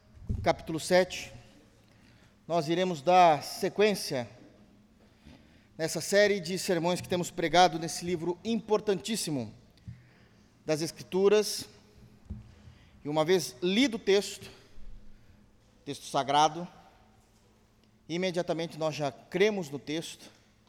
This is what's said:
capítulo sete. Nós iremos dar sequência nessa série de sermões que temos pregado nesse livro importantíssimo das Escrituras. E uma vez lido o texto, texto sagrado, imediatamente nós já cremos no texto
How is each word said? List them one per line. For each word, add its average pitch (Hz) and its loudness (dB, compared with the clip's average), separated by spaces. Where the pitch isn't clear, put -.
capítulo 165 -2
sete. - 0
Nós 156 -2
iremos 170 -2
dar 170 8
sequência 180 -2
nessa 160 -4
série 202 4
de 175 -6
sermões 170 0
que - -14
temos 175 -4
pregado 165 4
nesse 165 -8
livro 175 -4
importantíssimo 208 -2
das 151 -2
Escrituras. 196 0
E 139 -8
uma 156 0
vez 180 2
lido 208 2
o 226 -8
texto, - 0
texto - -12
sagrado, 151 0
imediatamente 170 -4
nós 151 -4
já 143 -4
cremos 190 -2
no 139 -10
texto - -10